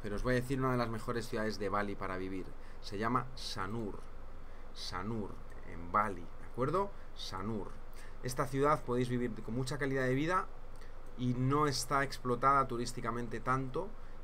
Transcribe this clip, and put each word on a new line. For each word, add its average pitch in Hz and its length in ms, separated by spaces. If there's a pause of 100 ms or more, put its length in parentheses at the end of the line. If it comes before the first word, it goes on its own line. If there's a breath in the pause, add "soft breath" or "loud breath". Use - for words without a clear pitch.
pero 104 140
os 104 60
voy 123 100
a 123 80
decir 131 180
una 131 120
de 123 60
las 117 120
mejores 113 380
ciudades 107 300
de 101 120
Bali 101 260
para 92 220
vivir. 95 280 (340 loud breath)
Se 101 200
llama 123 340
Sanur. 95 760 (640 loud breath)
Sanur, 98 580 (360)
en 85 240
Bali, 104 300
¿de - 240
acuerdo? 165 460 (220 loud breath)
Sanur. 98 540 (560 loud breath)
Esta 127 240
ciudad 139 380
podéis 123 240
vivir 120 240 (100)
con 110 100
mucha 131 240
calidad 135 280
de 127 80
vida 156 340 (680 loud breath)
y 123 160
no 139 340
está 139 380
explotada 135 640
turísticamente 120 720
tanto 131 480 (340 loud breath)